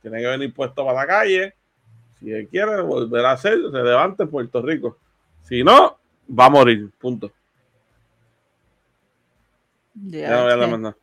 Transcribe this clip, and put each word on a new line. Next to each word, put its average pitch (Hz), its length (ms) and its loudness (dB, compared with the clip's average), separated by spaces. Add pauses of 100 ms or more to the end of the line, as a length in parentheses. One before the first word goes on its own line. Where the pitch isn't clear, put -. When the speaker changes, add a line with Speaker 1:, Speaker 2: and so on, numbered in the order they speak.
Speaker 1:
tiene 110 180 -12
que 120 80 -4
venir 131 260 -6
puesto 135 300 -8
para 131 160 -2
la 139 80 -4
calle. 196 460 -2 (680)
Si 110 100 -16
él 110 200 -10
quiere 202 320 -4
volver 123 440 -2
a 131 120 2
ser 208 200 0 (140)
relevante 135 520 0
en 147 60 -6
Puerto 123 320 -6
Rico. 127 360 -6 (460)
Si 123 200 -4
no, 254 340 6 (320)
va 123 160 6
a 127 40 10
morir, 117 500 4
punto. 113 320 -10 (2750)
Speaker 2:
Ya, 196 240 -16
Speaker 1:
Ya 151 100 -8
no 120 120 0
voy 123 80 0
a 123 40 4
hablar 120 140 0
Speaker 2:
sí. 117 40 -2
Speaker 1:
más 113 100 -6
nada. 110 220 -12